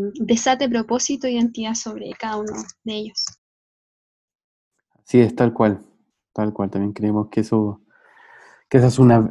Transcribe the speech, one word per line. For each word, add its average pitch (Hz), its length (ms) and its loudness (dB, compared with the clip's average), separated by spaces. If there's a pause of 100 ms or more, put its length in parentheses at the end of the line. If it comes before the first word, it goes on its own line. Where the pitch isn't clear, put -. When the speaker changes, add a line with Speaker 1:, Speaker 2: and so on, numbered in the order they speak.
(160)
Speaker 1:
desate 254 520 0
propósito 240 580 -4
e 254 60 -2
identidad 233 420 -2
sobre 214 360 -10
cada 214 260 -8
uno 214 160 -8 (320)
de 220 100 -8
ellos. 214 300 -8 (1800)
Speaker 2:
Sí, - 160 4
es 113 140 4
tal 120 200 0
cual, 107 320 0 (480)
tal 107 180 -4
cual. 98 180 -6
También 101 220 -4
creemos 107 380 -2
que - 100 -2
eso, 107 400 -2 (880)
que - 80 2
esa 127 120 8
es 123 100 0
una, 120 220 8 (100)